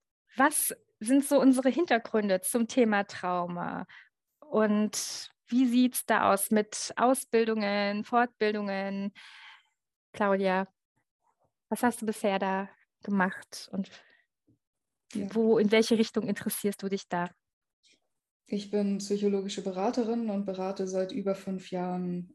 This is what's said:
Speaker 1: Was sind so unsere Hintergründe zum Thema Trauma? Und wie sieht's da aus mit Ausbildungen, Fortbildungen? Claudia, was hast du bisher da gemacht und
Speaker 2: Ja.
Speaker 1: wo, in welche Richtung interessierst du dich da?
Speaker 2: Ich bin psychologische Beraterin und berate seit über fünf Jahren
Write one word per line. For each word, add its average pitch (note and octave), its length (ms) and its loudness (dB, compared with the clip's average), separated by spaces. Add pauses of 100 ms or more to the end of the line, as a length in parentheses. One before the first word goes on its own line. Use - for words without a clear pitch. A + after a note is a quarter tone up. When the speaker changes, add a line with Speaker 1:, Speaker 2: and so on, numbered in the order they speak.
(360)
Speaker 1:
Was D4 400 2 (240)
sind C4+ 260 2
so C#4 160 4
unsere C4 280 6
Hintergründe A3 720 0
zum A#3 260 -2
Thema G#3+ 360 2
Trauma? F3+ 840 -6 (520)
Und G#3+ 920 -2 (160)
wie B3+ 200 4
sieht's B3 380 2
da G#3 260 4
aus - 200 0
mit - 440 0
Ausbildungen, G#3+ 1080 0
Fortbildungen? G3+ 1080 -2 (1040)
Claudia, F#3+ 540 0 (1000)
was A3 140 -4
hast A#3+ 180 0
du A3 40 -8
bisher G#3 340 -2
da G3 300 -2 (340)
gemacht - 680 -4
und G3 180 -6 (1200)
Speaker 2:
Ja. G3+ 200 -4
Speaker 1:
wo, A3 240 4
in G3+ 140 4
welche A3 260 4
Richtung A3 300 0
interessierst - 560 -4
du G3 40 -6
dich G3 220 -6
da? F3 200 -4 (1160)
Speaker 2:
Ich G3+ 240 -6
bin G3+ 300 0
psychologische G3+ 640 -2
Beraterin A3 640 -2
und G3+ 160 -4
berate F#3+ 400 -4
seit F#3 260 -4
über G3 240 -2
fünf F#3+ 360 -10
Jahren F3+ 640 -4